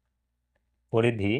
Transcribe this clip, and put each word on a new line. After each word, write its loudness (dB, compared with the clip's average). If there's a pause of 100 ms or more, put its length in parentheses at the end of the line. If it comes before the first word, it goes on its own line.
(920)
পরিধি 0